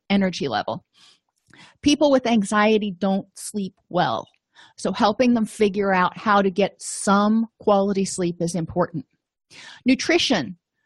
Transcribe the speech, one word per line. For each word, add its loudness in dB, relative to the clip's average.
energy 0
level. -4
People 2
with 2
anxiety 2
don't -2
sleep -10
well, -2
so -4
helping 2
them 0
figure 0
out 0
how 2
to 2
get -2
some 0
quality 2
sleep -4
is -4
important. -4
Nutrition, 0